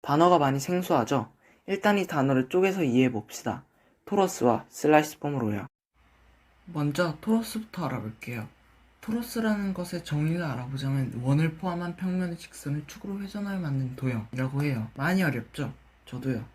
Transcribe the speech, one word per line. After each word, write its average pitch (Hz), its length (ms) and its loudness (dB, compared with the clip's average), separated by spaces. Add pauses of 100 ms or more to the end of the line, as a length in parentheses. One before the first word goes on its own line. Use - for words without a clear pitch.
단어가 165 360 6
많이 139 220 2
생소하죠? 143 720 0 (340)
일단 202 300 2
이 185 100 0
단어를 131 420 2
쪼개서 185 360 2
이해해 127 260 6
봅시다. - 540 -6 (400)
토러스와 180 640 2
슬라이스 151 500 4
폼으로요. 113 480 -2 (1000)
먼저 151 540 0
토러스부터 220 680 -2
알아볼게요. 110 640 -6 (520)
토러스라는 220 720 -2
것의 175 320 -6
정의를 160 400 0
알아보자면 131 800 -4
원을 156 320 2
포함한 175 420 -4
평면의 180 400 -2
직선을 143 500 -6
축으로 196 340 -10
회전하여 196 380 -6
만든 135 380 -2
도형이라고 131 680 -2
해요. 117 320 -2
많이 180 280 2
어렵죠? 135 500 -2 (320)
저도요. 123 400 -4 (100)